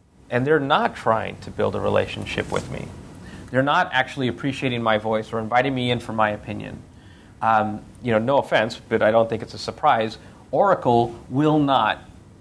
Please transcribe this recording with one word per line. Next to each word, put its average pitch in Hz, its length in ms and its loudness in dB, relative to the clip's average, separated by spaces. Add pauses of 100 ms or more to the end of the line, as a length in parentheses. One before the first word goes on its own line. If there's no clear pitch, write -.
(280)
And 123 180 0
they're 151 140 4
not 160 340 0
trying 98 440 -2
to - 120 -14
build 104 240 -2
a 101 60 -4
relationship 101 720 -2
with - 180 -4
me. - 180 -8 (600)
They're 127 120 2
not 165 300 2
actually 127 360 -2
appreciating 123 540 -4
my 110 160 4
voice 110 340 -4
or 117 60 -2
inviting 123 360 0
me 123 160 -2
in 117 100 -2
for 110 120 -10
my 110 180 2
opinion." 104 480 -8 (600)
Um, 107 420 0 (200)
you 120 100 0
know, 107 60 6
no 127 200 2
offense, 117 500 0
but 110 120 2
I 107 100 4
don't 113 180 4
think 113 140 -4
it's 104 120 -12
a 107 40 -12
surprise. 113 600 0 (320)
Oracle 131 640 4 (160)
will 151 300 2
not 127 400 2 (400)